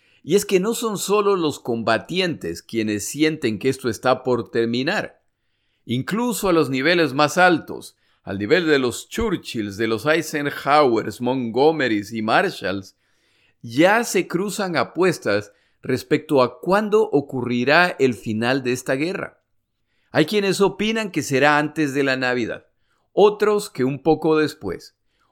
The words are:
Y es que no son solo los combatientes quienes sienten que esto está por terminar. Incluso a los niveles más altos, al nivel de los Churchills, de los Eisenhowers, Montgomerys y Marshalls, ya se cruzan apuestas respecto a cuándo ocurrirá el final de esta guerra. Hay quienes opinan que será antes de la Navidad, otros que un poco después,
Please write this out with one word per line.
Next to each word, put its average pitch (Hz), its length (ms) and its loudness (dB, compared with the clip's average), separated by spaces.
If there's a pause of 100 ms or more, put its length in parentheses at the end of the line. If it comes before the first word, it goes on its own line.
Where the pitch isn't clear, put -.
(240)
Y 185 120 2
es 202 80 0
que 202 140 0
no 208 160 -2
son 226 220 -6
solo 202 400 0
los 160 240 -4
combatientes 117 1000 -4
quienes 107 420 -4
sienten 151 540 -2
que 131 100 -2
esto 131 200 -2
está 123 360 -2
por 120 260 -2
terminar. 127 720 -2 (640)
Incluso 196 640 -2
a 180 40 4
los 156 180 4
niveles 143 440 2
más 147 240 2
altos, 175 580 0 (260)
al 98 160 -8
nivel 143 280 2
de 151 120 4
los 123 300 -2
Churchills, 127 680 -6
de 113 100 -2
los 113 200 -2
Eisenhowers, 147 1120 0
Montgomerys 123 920 0
y 113 100 -6
Marshalls, 107 720 -2 (640)
ya 170 400 2
se 208 240 -2
cruzan 185 500 -4
apuestas 127 760 0 (300)
respecto 143 600 0
a 120 180 -2
cuándo 208 500 2
ocurrirá 131 920 0
el 131 140 4
final 120 500 -2
de 123 80 -2
esta 123 220 -4
guerra. 170 480 -6 (680)
Hay 160 120 4
quienes 196 380 0
opinan 214 480 0
que 160 120 -4
será 143 360 4
antes 151 340 -2
de 139 100 0
la 135 140 0
Navidad, 123 520 -4 (440)
otros 208 560 2
que - 160 -4
un 135 180 -2
poco 175 360 2
después, 135 560 -6 (380)